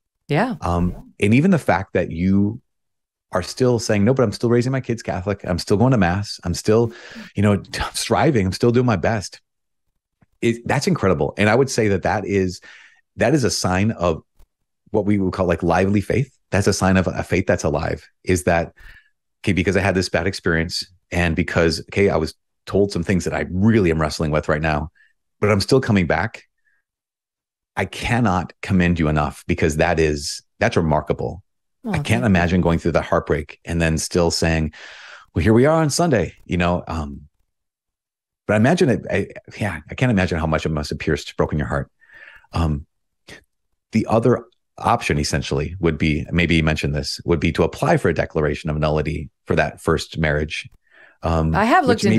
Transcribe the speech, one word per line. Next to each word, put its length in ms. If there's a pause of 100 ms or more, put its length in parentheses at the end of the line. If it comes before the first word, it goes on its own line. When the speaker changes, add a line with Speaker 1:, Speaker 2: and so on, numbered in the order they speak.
(280)
Speaker 1:
Yeah. 320
Speaker 2:
Um, 580
and 160
even 160
the 80
fact 360
that 180
you 480 (720)
are 100
still 380
saying, 240
"No, 100
but 80
I'm 100
still 180
raising 220
my 80
kids 220
Catholic. 420
I'm 140
still 180
going 160
to 60
mass. 460
I'm 100
still, 380 (420)
you 80
know, 140
t-, 260 (100)
striving. 540
I'm 60
still 200
doing 140
my 100
best." 440 (1000)
It, 240
that's 200
incredible. 500
And 140
I 40
would 160
say 180
that 140
that 240
is, 340 (560)
that 180
is 100
a 60
sign 420
of 300 (680)
what 140
we 120
would 140
call, 140
like, 160
lively 380
faith. 360 (140)
That's 160
a 60
sign 240
of 120
a 160
faith 240
that's 160
alive, 440 (140)
is 220
that, 280 (680)
"Okay, 100
because 240
I 40
had 160
this 120
bad 200
experience 580 (260)
and 220
because, 460 (100)
okay, 200
I 60
was 180 (320)
told 260
some 100
things 220
that 100
I 160
really 400
am 100
wrestling 300
with 180
right 140
now, 280 (500)
but 100
I'm 100
still 200
coming 280
back." 340 (1300)
I 80
cannot 680 (100)
commend 360
you 100
enough, 380
because 300
that 240
is, 420 (160)
that's 180
remarkable. 640 (420)
Speaker 1:
Well, 100
Speaker 2:
I 40
can't 100
Speaker 1:
thank 140
you. 40
Speaker 2:
imagine 340
going 180
through 140
the 100
heartbreak 640
and 160
then 160
still 340
saying, 420 (600)
"Well, 80
here 120
we 120
are 140
on 100
Sunday," 440 (120)
you 100
know? 320
Um, 340 (1200)
but 80
I 20
imagine 340
it, 100 (100)
I, 180 (300)
yeah, 300
I 60
can't 160
imagine 280
how 80
much 200
it 40
must 200
have 80
pierced, 380
broken 220
your 100
heart. 220 (600)
Um, 340 (1040)
the 140
other 380 (340)
option 400
essentially 600
would 180
be, 340
maybe 240
you 60
mentioned 320
this, 300
would 160
be 120
to 100
apply 340
for 120
a 60
declaration 560
of 80
nullity 520 (160)
for 100
that 240
first 380
marriage. 500 (540)
Um, 320
Speaker 1:
I 100
have 220
Speaker 2:
which 160
Speaker 1:
looked 20
into 140